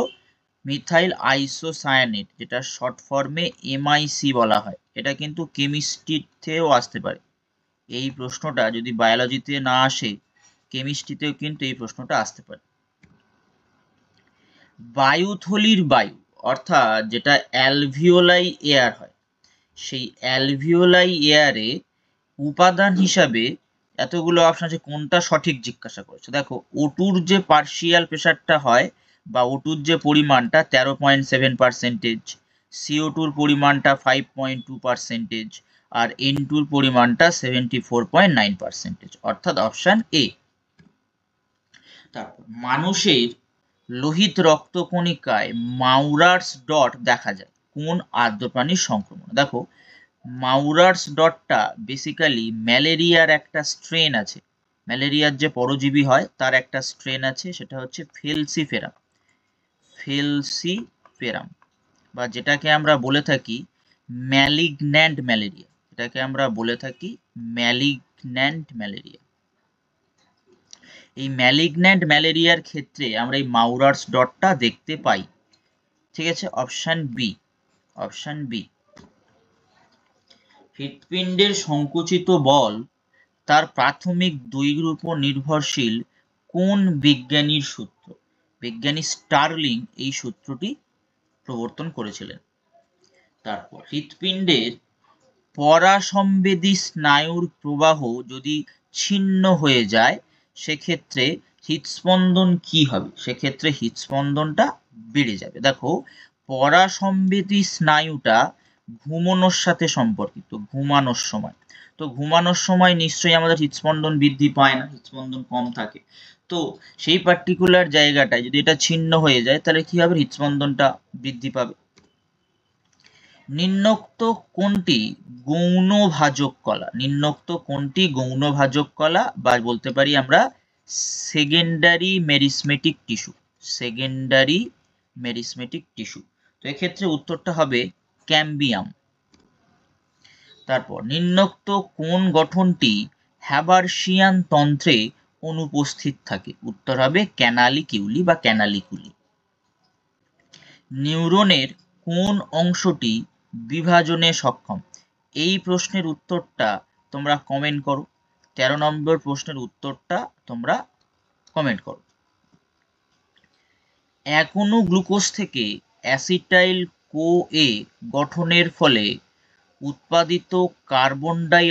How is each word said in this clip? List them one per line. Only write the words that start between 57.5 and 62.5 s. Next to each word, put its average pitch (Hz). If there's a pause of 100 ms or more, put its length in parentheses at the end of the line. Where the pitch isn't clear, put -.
সেটা 135
হচ্ছে 131 (160)
ফেলসিফেরাম, 147 (1000)
ফেলসিফেরাম 143 (640)
বা 123 (100)
যেটাকে 143 (100)